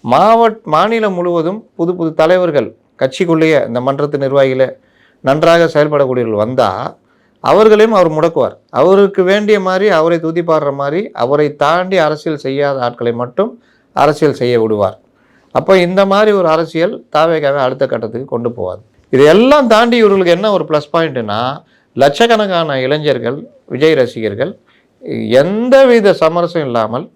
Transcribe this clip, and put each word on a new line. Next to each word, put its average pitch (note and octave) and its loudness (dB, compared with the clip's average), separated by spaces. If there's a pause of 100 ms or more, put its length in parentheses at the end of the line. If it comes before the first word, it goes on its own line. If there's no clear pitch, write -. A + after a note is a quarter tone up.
மாவட்-, A3 2 (120)
மாநிலம் G#3 0
முழுவதும் F3 -2 (200)
புது F3 -2
புது D#3+ -4
தலைவர்கள் E3 2 (320)
கட்சிக்குள்ளேயே D#3+ 0
இந்த A#2+ -4
மன்றத்து C#3+ -4
நிர்வாகிகளே C3 2 (540)
நன்றாக D#3+ 2
செயல்படக்கூடியவர்கள் B2+ 0
வந்தா B2 -2 (720)
அவர்களையும் G#3+ 4
அவர் F3 4
முடக்குவார். D#3 -2 (220)
அவருக்கு G3 2
வேண்டிய G#3 2
மாதிரி, F#3 0 (120)
அவரை E3+ 2
துதி E3 -4
பாடுற D3 0
மாதிரி, C#3+ -4 (200)
அவரை C#3+ 0 (160)
தாண்டி F3+ 0
அரசியல் D3+ -4
செய்யாத C#3 -2
ஆட்களை A#2+ -4
மட்டும் F#3 -4 (440)
அரசியல் D3 0
செய்ய B2 0
விடுவார். G#2 -2 (580)
அப்ப F#3+ 2
இந்த F#3 -2 (100)
மாதிரி G#3+ 2
ஒரு E3+ 0
அரசியல் D#3+ -2 (200)
தாவேகாவை D3+ 0
அடுத்த C3+ -2
கட்டத்துக்கு A#2+ -8
கொண்டு A#2+ -4
போவாது. F#2+ -8 (320)
இதையெல்லாம் A3 4
தாண்டி A#3+ 2
இவர்களுக்கு F#3+ 2
என்ன G#3+ -2
ஒரு D#3 -4
ப்ளஸ் D3+ -2
பாயிண்ட்னா, B2+ -2 (560)
லட்சக்கணக்கான F3 0 (100)
இளைஞர்கள், C#3 -2 (360)
விஜய் D3+ 2
ரசிகர்கள் A#2 -4 (920)
எந்தவித A#3 2
சமரசம் E3+ -2
இல்லாமல் A#2 -4